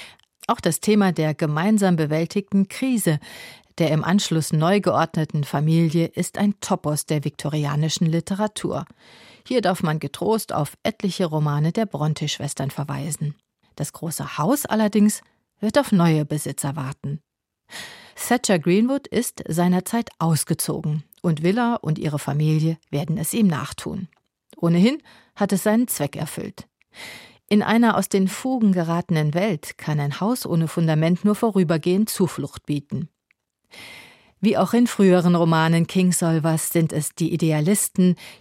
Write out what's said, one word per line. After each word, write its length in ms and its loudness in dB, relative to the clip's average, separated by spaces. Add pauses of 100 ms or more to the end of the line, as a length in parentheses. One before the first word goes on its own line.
(460)
Auch 140 -2
das 200 0
Thema 320 4
der 200 0
gemeinsam 640 2
bewältigten 720 0
Krise, 500 0 (600)
der 140 2
im 120 0
Anschluss 480 0
neu 280 2
geordneten 640 0
Familie, 600 2
ist 320 -6
ein 240 0
Topos 460 -4
der 180 -2
viktorianischen 800 -2
Literatur. 760 -2 (640)
Hier 160 0
darf 200 0
man 180 0
getrost 520 -4
auf 300 -4
etliche 420 -2
Romane 480 0
der 140 -2
Brontë-Schwestern 840 -4
verweisen. 680 -8 (380)
Das 200 -8
große 420 -10
Haus 300 0
allerdings 560 2 (380)
wird 180 0
auf 140 0
neue 340 4
Besitzer 500 -6
warten. 440 -8 (960)
Thatcher 420 0
Greenwood 480 2
ist 420 -4
seinerzeit 680 0
ausgezogen 880 -2 (180)
und 200 0
Villa 340 0
und 220 -4
ihre 200 -4
Familie 580 0 (140)
werden 260 -2
es 160 -4
ihm 140 2
nachtun. 640 -4 (500)
Ohnehin 400 4 (360)
hat 200 0
es 80 -2
seinen 260 2
Zweck 280 -6
erfüllt. 520 -10 (800)
In 140 4
einer 340 4
aus 140 -2
den 180 2
Fugen 440 0
geratenen 600 0
Welt 460 -2
kann 220 -2
ein 200 -4
Haus 240 -2
ohne 240 0
Fundament 560 2
nur 100 4
vorübergehend 760 2
Zuflucht 560 -4
bieten. 420 -6 (1300)
Wie 180 2
auch 160 0
in 120 4
früheren 480 4
Romanen 520 4
Kingsolvers 840 0
sind 240 0
es 220 -4
die 180 -2
Idealisten, 840 2 (240)